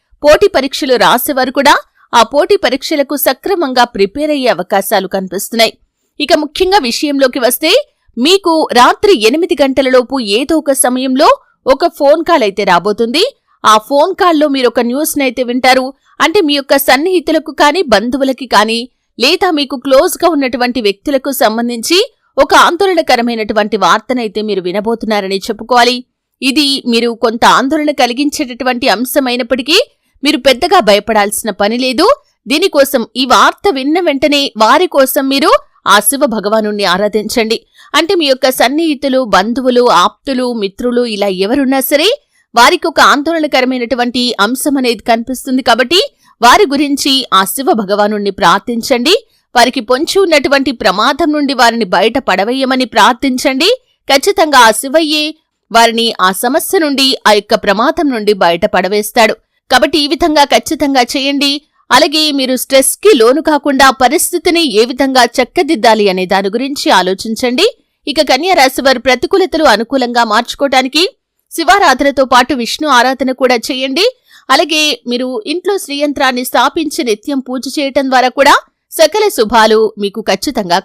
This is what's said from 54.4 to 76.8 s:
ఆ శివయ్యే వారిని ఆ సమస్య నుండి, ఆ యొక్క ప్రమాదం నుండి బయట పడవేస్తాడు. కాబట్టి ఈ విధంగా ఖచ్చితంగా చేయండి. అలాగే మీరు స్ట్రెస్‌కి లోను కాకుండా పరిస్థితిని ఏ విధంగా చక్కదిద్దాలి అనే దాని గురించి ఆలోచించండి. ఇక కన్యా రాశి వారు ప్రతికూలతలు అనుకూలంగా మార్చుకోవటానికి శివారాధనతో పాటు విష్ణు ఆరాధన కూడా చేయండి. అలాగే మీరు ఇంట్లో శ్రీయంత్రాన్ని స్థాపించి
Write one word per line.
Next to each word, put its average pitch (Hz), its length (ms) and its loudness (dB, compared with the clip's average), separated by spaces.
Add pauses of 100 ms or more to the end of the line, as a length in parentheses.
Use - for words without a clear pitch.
ఆ 220 40 4 (100)
శివయ్యే 302 420 0 (520)
వారిని 233 300 2 (220)
ఆ - 20 2 (140)
సమస్య 294 400 0
నుండి, 269 240 0 (220)
ఆ - 100 6
యొక్క 214 160 -2 (100)
ప్రమాదం 262 480 0
నుండి 214 200 0 (100)
బయట 180 220 0 (100)
పడవేస్తాడు. 208 600 0 (360)
కాబట్టి 285 320 2
ఈ 285 100 -4
విధంగా 302 300 2 (100)
ఖచ్చితంగా 269 500 0 (100)
చేయండి. 277 380 -2 (440)
అలాగే 311 280 2 (160)
మీరు 262 240 0
స్ట్రెస్‌కి 269 560 2
లోను 254 300 2
కాకుండా 285 380 2 (140)
పరిస్థితిని 330 640 0 (160)
ఏ - 100 6
విధంగా 262 340 0 (140)
చక్కదిద్దాలి 240 760 0
అనే 185 200 -4
దాని 196 220 0
గురించి 277 320 -6 (120)
ఆలోచించండి. 226 680 -2 (440)
ఇక 302 100 0 (100)
కన్యా 330 280 0
రాశి 269 260 0
వారు 254 220 2
ప్రతికూలతలు 320 640 0
అనుకూలంగా 240 500 -2 (100)
మార్చుకోవటానికి 262 680 0 (520)
శివారాధనతో 285 680 2 (100)
పాటు 254 280 2
విష్ణు 302 260 -6 (100)
ఆరాధన 254 340 0 (100)
కూడా 254 160 2 (120)
చేయండి. 269 360 -4 (480)
అలాగే 302 300 0 (260)
మీరు 247 180 -4 (260)
ఇంట్లో 359 200 -4 (100)
శ్రీయంత్రాన్ని 277 640 -4
స్థాపించి 285 600 -2